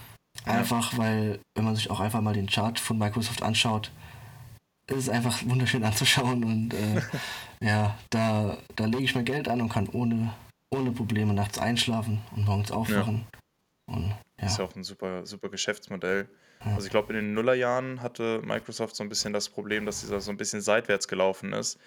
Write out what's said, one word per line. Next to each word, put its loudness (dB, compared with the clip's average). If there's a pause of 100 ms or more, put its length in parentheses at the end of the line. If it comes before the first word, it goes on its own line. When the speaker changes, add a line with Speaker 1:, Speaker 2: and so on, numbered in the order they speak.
(440)
Speaker 1:
Ja. -2
Speaker 2:
Einfach, 2
weil, 2 (140)
wenn 2
man 2
sich -2
auch -2
einfach 0
mal 2
den 2
Chart 0
von 0
Microsoft 0
anschaut, 2 (1000)
ist 0
es -2
einfach 0
wunderschön 4
anzuschauen 4
und, 2
äh, 2 (320)
Speaker 1:
<laughs> -12
Speaker 2:
ja, 4 (120)
da, 2 (180)
da 2
lege 2
ich 2
mein 0
Geld -2
an 2
und 2
kann 0
ohne, 2 (380)
ohne 2
Probleme 2
nachts 0
einschlafen 0 (140)
und 2
morgens 2
Speaker 1:
Ja. -4
Speaker 2:
aufwachen. 0 (600)
Und, -2 (260)
ja. -2
Speaker 1:
Ist 0
ja -2
auch -8
ein -10
super, -8
super -12
Geschäftsmodell. -4 (360)
Speaker 2:
Ja. 0
Speaker 1:
Also -2
ich -12
glaub, 2
in -2
den -2
Nullerjahren 0
hatte -4
Microsoft -6
so -8
ein -6
bisschen -2
das -2
Problem, -2
dass -4
dieser -4
so -6
ein -6
bisschen -6
seitwärts 2
gelaufen 0
ist. -4